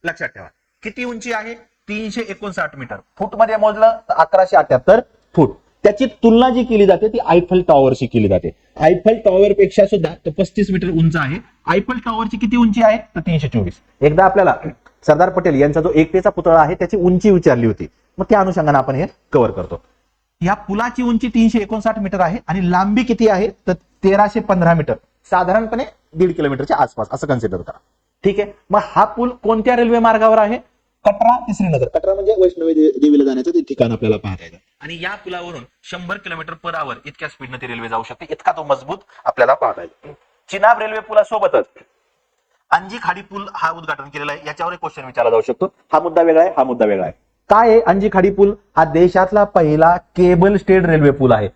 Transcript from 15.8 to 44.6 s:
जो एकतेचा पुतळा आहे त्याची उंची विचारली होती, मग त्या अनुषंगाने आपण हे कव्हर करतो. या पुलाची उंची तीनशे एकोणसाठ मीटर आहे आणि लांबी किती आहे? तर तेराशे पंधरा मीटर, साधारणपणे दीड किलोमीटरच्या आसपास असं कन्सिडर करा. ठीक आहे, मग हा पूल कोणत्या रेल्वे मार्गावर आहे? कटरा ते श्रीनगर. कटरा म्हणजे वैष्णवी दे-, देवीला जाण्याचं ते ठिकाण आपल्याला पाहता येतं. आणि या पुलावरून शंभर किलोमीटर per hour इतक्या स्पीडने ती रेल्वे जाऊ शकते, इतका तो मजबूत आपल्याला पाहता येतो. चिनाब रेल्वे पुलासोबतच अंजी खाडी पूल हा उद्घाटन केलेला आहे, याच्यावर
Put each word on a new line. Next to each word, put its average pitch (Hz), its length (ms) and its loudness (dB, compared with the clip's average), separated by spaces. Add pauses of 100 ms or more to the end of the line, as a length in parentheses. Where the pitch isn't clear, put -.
जो 165 140 -2
एकतेचा 185 340 2
पुतळा 165 320 2
आहे 156 140 0
त्याची 185 220 -4
उंची 180 340 2
विचारली 143 340 2
होती, 107 220 -4 (300)
मग 185 120 -6
त्या 214 100 4
अनुषंगाने 175 380 0
आपण 131 180 -2
हे 151 100 -4 (280)
कव्हर 117 180 2
करतो. - 300 -10 (600)
या 180 120 0
पुलाची 226 500 -6
उंची 240 240 -2
तीनशे 226 320 0
एकोणसाठ 214 400 -4
मीटर 196 200 -6
आहे 180 180 -2 (100)
आणि 175 240 -2
लांबी 202 320 0
किती 226 240 0
आहे? 202 220 2
तर - 240 -6
तेराशे 196 680 0
पंधरा 180 340 2
मीटर, 151 200 -2 (380)
साधारणपणे 220 520 -2 (320)
दीड 165 200 0
किलोमीटरच्या 147 440 -2
आसपास 131 320 -4
असं - 160 -8
कन्सिडर 110 300 -2
करा. - 200 -12 (460)
ठीक 196 160 0
आहे, 202 120 -4 (180)
मग 202 140 2
हा 202 220 0
पूल 233 240 -4
कोणत्या 226 460 0
रेल्वे 233 240 2
मार्गावर 220 380 2
आहे? 214 200 0 (480)
कटरा 226 340 2
ते 220 140 -8
श्रीनगर. 165 340 -2
कटरा 190 260 -2
म्हणजे 196 240 0
वैष्णवी 175 360 2
दे-, 156 280 2
देवीला 147 240 4
जाण्याचं 131 260 -2
ते 349 100 0
ठिकाण 120 300 -2
आपल्याला 107 260 -2
पाहता 98 260 -10
येतं. - 140 -20 (240)
आणि 165 220 -14
या 190 120 -10
पुलावरून 175 480 -14 (280)
शंभर 180 260 -10
किलोमीटर 165 360 -14
per 165 200 -12
hour 151 200 -8 (120)
इतक्या 151 220 -14
स्पीडने 127 300 -16
ती 127 100 -14
रेल्वे 117 220 -10
जाऊ 117 140 -6
शकते, 156 260 -16
इतका - 220 -4
तो 160 120 -8
मजबूत 143 340 -6 (280)
आपल्याला - 280 0
पाहता - 280 -4
येतो. - 260 -20 (440)
चिनाब 214 280 2
रेल्वे 214 200 -6
पुलासोबतच 214 640 -2 (1080)
अंजी 190 300 -4
खाडी 202 200 -6
पूल 202 320 -14
हा 160 180 -6
उद्घाटन 156 320 -12
केलेला 147 280 -12
आहे, 143 160 -12
याच्यावर 165 260 -10